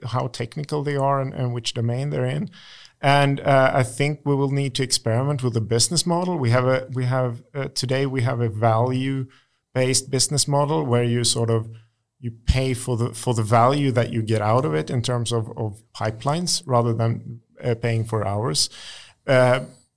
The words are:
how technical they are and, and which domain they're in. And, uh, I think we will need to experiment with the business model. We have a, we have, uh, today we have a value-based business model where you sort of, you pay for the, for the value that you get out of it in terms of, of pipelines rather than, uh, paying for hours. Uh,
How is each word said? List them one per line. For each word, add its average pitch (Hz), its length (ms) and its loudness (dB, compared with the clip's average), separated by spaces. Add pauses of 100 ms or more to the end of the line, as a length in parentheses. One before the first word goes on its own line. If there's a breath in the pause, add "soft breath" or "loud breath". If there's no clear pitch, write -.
how 127 220 -2
technical 143 540 -6
they 143 140 -2
are 139 240 2
and, 135 140 -4
and 123 180 -2
which 120 220 -6
domain 120 360 -2
they're 139 140 -2
in. 143 260 -4 (540 loud breath)
And, 139 360 4
uh, 135 340 4
I 131 80 4
think 143 420 -2
we 143 120 2
will 135 140 0
need 139 260 -2
to 135 80 0
experiment 127 580 0
with 123 120 0
the 117 60 2
business 120 460 0
model. 175 320 0
We 127 120 0
have 127 160 4
a, 131 260 2
we 127 140 -4
have, 123 360 -2 (100)
uh, 139 220 -6
today 131 320 -2
we 131 160 -2
have 123 180 0
a 117 80 2
value-based 127 1600 -2
business 135 380 0
model 143 380 0
where 120 180 2
you 120 220 0
sort 117 260 0
of, 113 180 0 (520 loud breath)
you 123 100 -8
pay 131 440 0
for 123 220 -4
the, 113 160 -2
for - 220 -2
the 113 80 0
value 123 480 4
that 117 220 0
you 117 100 -2
get 110 180 0
out 110 240 2
of 156 100 0
it 156 140 -2
in 123 140 -2
terms 120 300 -2
of, 117 240 -2
of 107 260 -8 (100)
pipelines 131 720 -2
rather 120 300 2
than, 113 460 -2 (200)
uh, 123 140 -2
paying 113 300 -2
for 110 200 -4
hours. 107 460 -2 (560 loud breath)
Uh, 127 380 4 (320)